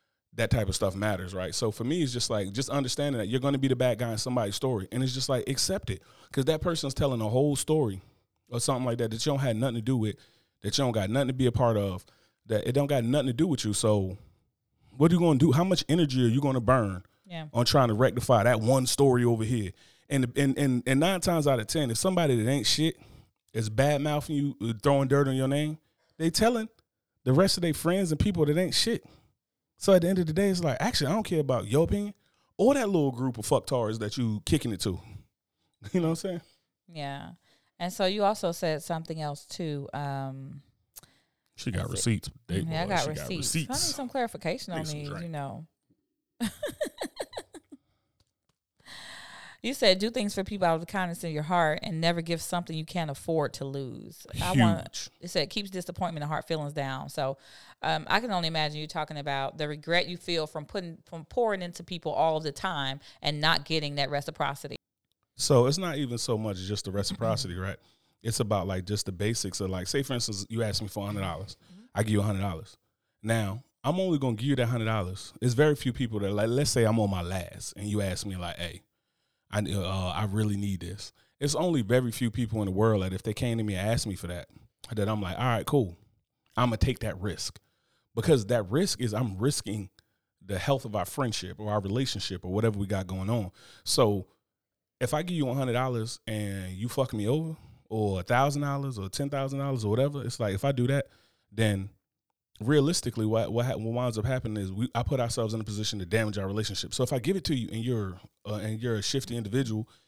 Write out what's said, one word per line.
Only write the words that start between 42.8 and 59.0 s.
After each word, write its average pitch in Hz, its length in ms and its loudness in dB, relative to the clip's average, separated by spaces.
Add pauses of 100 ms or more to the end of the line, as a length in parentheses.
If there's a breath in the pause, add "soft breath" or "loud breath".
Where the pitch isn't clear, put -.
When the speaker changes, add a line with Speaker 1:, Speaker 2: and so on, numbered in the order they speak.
Speaker 2:
I - 20 -4
Speaker 1:
boy, 190 60 -4
Speaker 2:
got 175 120 2
Speaker 1:
she 139 60 -2
Speaker 2:
receipts. 151 200 -6
Speaker 1:
got 190 100 -4
receipts. 151 320 -2
Speaker 2:
I 294 160 -2
need 302 100 -2
some 262 120 -6
clarification 226 640 -4
on 165 80 -4
Speaker 1:
Need 156 60 -6
some 147 140 -6
Speaker 2:
these, 143 80 -8
Speaker 1:
drink. 151 160 -8
Speaker 2:
you 170 60 -8
know. 143 360 -8 (720)
<laughs> 233 80 -2 (3250 loud breath)
You 247 100 -2
said, 190 260 6
"Do 220 100 2
things 208 240 -2
for 196 80 -2
people 190 240 0
out 165 80 6
of 160 60 0
the 170 60 -10
kindness 180 360 -4
in 170 100 -4
your 151 120 -2
heart 160 400 4
and 160 160 -4
never 170 200 2
give 165 220 -2
something 175 340 -4
you 156 80 -4
can't 160 280 -4
afford 156 420 -2
to 147 100 -8
lose." 135 600 -10 (140)
I 107 120 0
wanna 113 300 6
Speaker 1:
Huge. - 260 -12 (120)
Speaker 2:
it 175 100 -12
said, 170 200 -2
"Keeps 202 200 -6
disappointment 175 540 -6
and 147 40 -4
hard 156 180 -4
feelings 147 260 -4
down." 139 380 -6
So, 135 280 -4 (420 loud breath)
um, 156 300 -2
I 196 80 4
can 233 140 -4
only 170 160 0
imagine 151 320 -2
you 151 80 -10
talking 156 300 -8